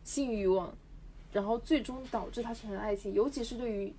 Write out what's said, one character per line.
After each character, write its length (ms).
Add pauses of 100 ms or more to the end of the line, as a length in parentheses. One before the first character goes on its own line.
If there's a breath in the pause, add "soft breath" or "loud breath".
性 260
欲 160
望， 260 (600)
然 100
后 160
最 220
终 280
导 200
致 120
他 120
产 180
生 80
爱 160
情， 180
尤 160
其 140
是 140
对 160
于 260